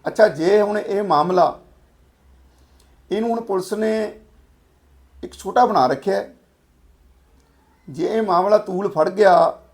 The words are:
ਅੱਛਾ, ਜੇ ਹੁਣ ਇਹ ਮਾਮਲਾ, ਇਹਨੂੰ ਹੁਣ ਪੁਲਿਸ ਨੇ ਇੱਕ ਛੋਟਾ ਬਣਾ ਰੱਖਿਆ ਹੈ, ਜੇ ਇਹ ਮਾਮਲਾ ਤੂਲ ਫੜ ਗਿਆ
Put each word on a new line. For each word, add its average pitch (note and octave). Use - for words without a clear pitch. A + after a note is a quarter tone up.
ਅੱਛਾ, G#3
ਜੇ F3
ਹੁਣ G#3
ਇਹ G3+
ਮਾਮਲਾ, E3+
ਇਹਨੂੰ A3
ਹੁਣ A3+
ਪੁਲਿਸ G3
ਨੇ A3
ਇੱਕ F#3
ਛੋਟਾ -
ਬਣਾ G#3+
ਰੱਖਿਆ -
ਹੈ, -
ਜੇ D#3
ਇਹ A3
ਮਾਮਲਾ G3
ਤੂਲ G3
ਫੜ D#3
ਗਿਆ F#3